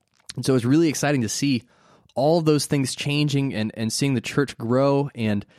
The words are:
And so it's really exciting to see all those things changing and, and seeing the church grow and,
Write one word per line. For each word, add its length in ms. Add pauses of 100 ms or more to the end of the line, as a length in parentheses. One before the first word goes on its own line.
(360)
And 100
so 100
it's 100
really 240
exciting 320
to 80
see 340 (520)
all 260
those 260
things 260
changing 600
and, 200
and 160
seeing 220
the 80
church 360
grow 580
and, 300 (140)